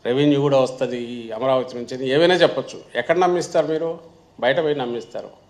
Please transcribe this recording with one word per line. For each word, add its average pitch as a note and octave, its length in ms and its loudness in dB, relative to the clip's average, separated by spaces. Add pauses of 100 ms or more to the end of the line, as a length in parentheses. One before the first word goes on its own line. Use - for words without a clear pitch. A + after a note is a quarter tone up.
రెవెన్యూ C#3 360 2
కూడా C#3 180 4
వస్తది B2 380 -2
ఈ A#2 340 -10
అమరావతి B2+ 440 -2
నుంచి A#2+ 200 -10
అని C3 120 -6
ఏవైనా E3+ 280 4
చెప్పొచ్చు. D3 460 0 (140)
ఎక్కడ E3 220 0
నమ్మిస్తారు F3+ 500 0
మీరు? E3 320 -4 (400)
బయట F3 200 2
పోయి D3+ 160 0
నమ్మిస్తారు. A#2+ 540 -8 (200)